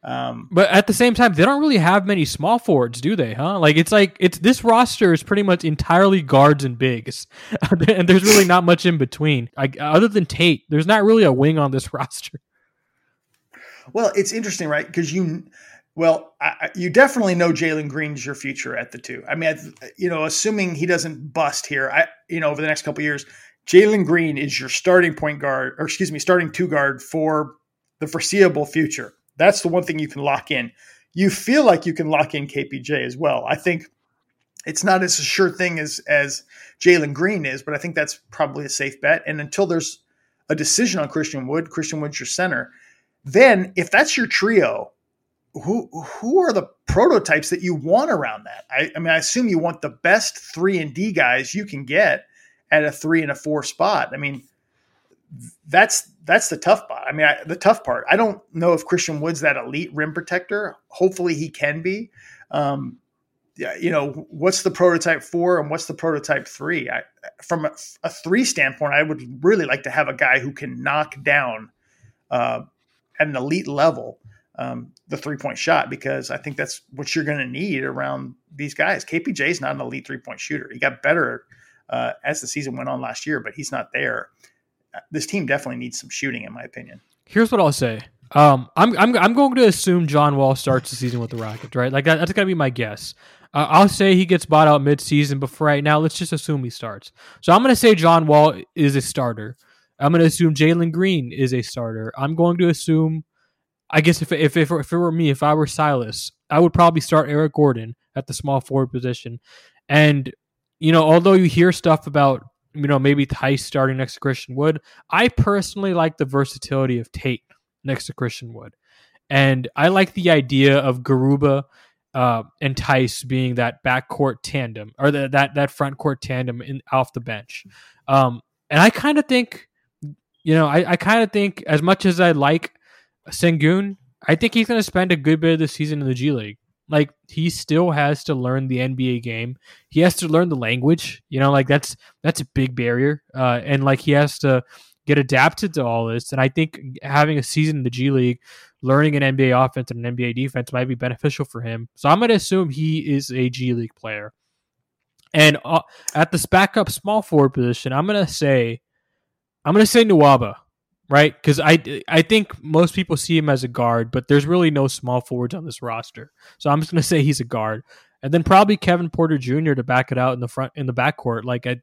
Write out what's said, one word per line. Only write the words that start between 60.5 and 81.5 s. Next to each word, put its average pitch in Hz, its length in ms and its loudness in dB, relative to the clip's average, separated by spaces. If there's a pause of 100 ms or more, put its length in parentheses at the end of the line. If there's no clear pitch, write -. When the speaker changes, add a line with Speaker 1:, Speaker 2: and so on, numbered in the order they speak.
Speaker 1:
Hopefully 185 460 -2
he 156 140 -6
can 151 340 -6
be. 202 280 -8 (400)
Um, 139 480 -6 (580)
yeah, - 200 -10
you 170 140 -4
know, 147 380 -4
what's 170 340 -2
the 190 80 0
prototype 170 520 2
four 175 360 0
and 147 120 -6
what's 160 160 -8
the 156 80 -10
prototype 147 520 -4
three? 147 440 -8
I, - 120 -8 (400)
from 170 220 -6
a, - 80 -4 (320)
a - 60 -6
three 202 340 -2
standpoint, 143 500 -4
I 147 80 2
would 135 420 -8
really 185 200 4
like 135 200 -4
to 135 60 -8
have 151 180 -2
a 135 60 -8
guy 131 240 2
who 135 140 -6
can 127 300 -12
knock 143 400 -4
down, 127 480 -2 (600)
uh, 120 300 -2 (580)
at 156 100 -2
an 143 80 -8
elite 151 300 -4
level, 139 520 -2 (400)
um, 123 340 -12 (160)
the 143 80 -10
three-point - 400 -10
shot, - 320 0
because 135 420 -8
I 135 60 -8
think 143 200 -12
that's - 340 -10
what 135 240 -10
you're 160 100 -2
gonna 143 220 -4
need 139 360 -6
around 135 520 -8 (200)
these 143 200 -10
guys. 160 300 -2
K 165 160 -4
P 202 120 -6
J 143 180 -2
is 170 100 -4
not 135 140 -6
an 135 60 -12
elite 131 260 -12
three-point 123 320 -14
shooter. 147 320 -10
He 120 80 -18
got 135 240 -4
better, 139 420 -2 (440)